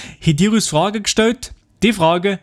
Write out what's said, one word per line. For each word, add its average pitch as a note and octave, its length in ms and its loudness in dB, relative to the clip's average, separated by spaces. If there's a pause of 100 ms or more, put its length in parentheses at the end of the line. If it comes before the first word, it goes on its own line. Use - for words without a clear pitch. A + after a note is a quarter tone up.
(240)
Habt D#3 160 2
ihr G#3 120 2
uns A3 160 2
Fragen G3+ 340 -2
gestellt? A3+ 500 -2 (300)
Die A3+ 100 4
Fragen F#3 500 0